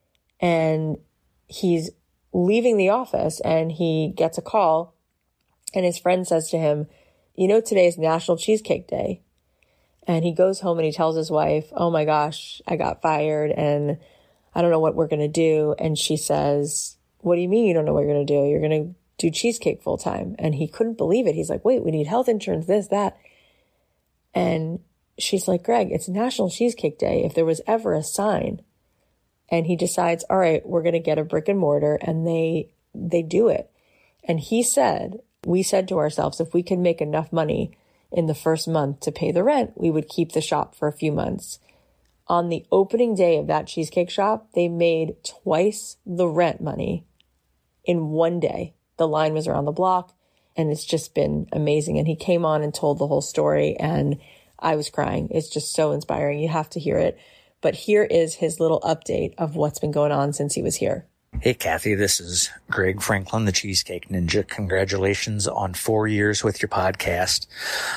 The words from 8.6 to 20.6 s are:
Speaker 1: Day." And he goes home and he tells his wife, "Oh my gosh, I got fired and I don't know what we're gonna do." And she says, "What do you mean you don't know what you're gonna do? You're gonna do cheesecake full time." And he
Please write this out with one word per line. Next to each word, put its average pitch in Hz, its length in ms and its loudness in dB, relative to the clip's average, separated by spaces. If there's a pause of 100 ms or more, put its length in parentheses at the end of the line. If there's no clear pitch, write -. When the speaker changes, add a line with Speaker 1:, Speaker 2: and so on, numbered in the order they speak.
Speaker 1:
Day." - 340 -4 (840)
And 165 160 2
he 175 100 0
goes 185 260 2
home 175 180 0
and 160 80 2
he 156 60 0
tells 160 240 0
his 160 160 -2
wife, 156 420 2
"Oh 170 160 0
my 156 160 2
gosh, 151 640 -2
I 170 80 -2
got - 260 -2
fired 151 500 0
and 147 460 0 (560)
I 170 80 0
don't 175 80 4
know 160 100 4
what 160 160 2
we're 160 120 0
gonna 151 200 0
do." 156 520 2
And 156 180 0
she - 180 -2
says, 147 800 -2 (240)
"What 175 140 2
do 175 60 2
you 180 80 -2
mean 226 160 4
you 185 80 4
don't 156 120 2
know 151 80 2
what 151 80 2
you're 147 120 2
gonna 143 100 2
do? 143 220 2
You're 151 160 2
gonna 156 320 0 (240)
do 165 140 0
cheesecake 226 500 -2
full - 160 -4
time." - 400 -6
And 156 160 0
he 151 140 -2